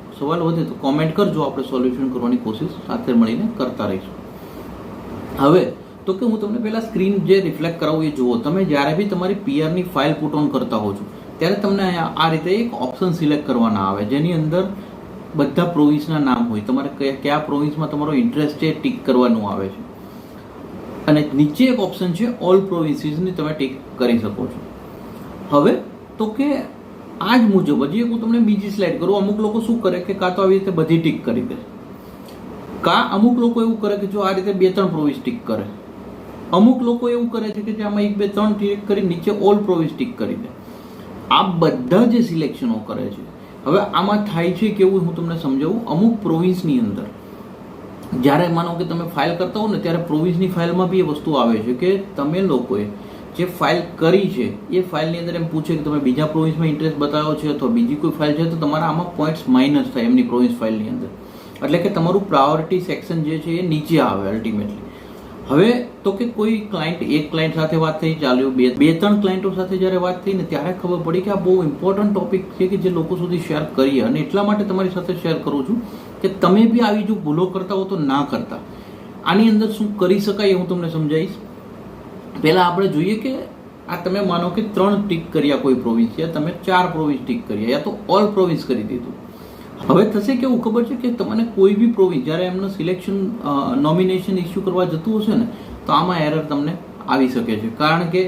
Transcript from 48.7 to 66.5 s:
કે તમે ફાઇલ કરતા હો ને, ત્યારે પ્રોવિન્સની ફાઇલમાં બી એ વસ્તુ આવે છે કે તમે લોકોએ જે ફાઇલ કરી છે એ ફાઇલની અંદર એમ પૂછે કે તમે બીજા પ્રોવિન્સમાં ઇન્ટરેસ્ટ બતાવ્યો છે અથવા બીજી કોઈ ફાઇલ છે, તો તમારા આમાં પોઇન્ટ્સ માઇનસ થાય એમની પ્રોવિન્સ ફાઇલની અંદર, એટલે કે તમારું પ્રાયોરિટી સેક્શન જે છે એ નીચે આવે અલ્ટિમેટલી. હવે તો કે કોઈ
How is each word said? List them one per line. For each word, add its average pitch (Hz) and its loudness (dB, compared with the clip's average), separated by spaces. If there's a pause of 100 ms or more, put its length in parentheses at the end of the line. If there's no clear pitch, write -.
કે 170 -2
તમે 170 -4
ફાઇલ 165 0
કરતા 180 -2
હો 214 0
ને, 180 0
ત્યારે 170 0
પ્રોવિન્સની 170 0
ફાઇલમાં 175 0
બી 190 2
એ - 6
વસ્તુ 151 -2
આવે 117 4
છે 117 -2
કે 190 0 (120)
તમે 151 -2
લોકોએ 117 0 (520)
જે 180 0
ફાઇલ 170 0 (140)
કરી 180 4
છે 104 -4
એ 185 2
ફાઇલની 165 -2
અંદર 170 -4
એમ 165 -2
પૂછે 160 -2
કે 151 -2
તમે 151 0
બીજા 135 2
પ્રોવિન્સમાં 160 2
ઇન્ટરેસ્ટ 151 0
બતાવ્યો 151 0
છે 151 -2
અથવા 127 0
બીજી 120 2
કોઈ 151 0
ફાઇલ 151 0
છે, 165 0
તો 165 -2
તમારા 156 0
આમાં 160 -2
પોઇન્ટ્સ 156 -2
માઇનસ 131 4
થાય 120 0
એમની 123 6
પ્રોવિન્સ 123 2
ફાઇલની 110 -2
અંદર, - -6 (580)
એટલે 151 4
કે 180 0
તમારું 180 2
પ્રાયોરિટી 156 2
સેક્શન 160 -4
જે 156 -2
છે 160 -6
એ 180 -2
નીચે 156 2
આવે 98 2
અલ્ટિમેટલી. 107 -4 (600)
હવે 226 4 (180)
તો 196 0
કે 233 -2
કોઈ 220 0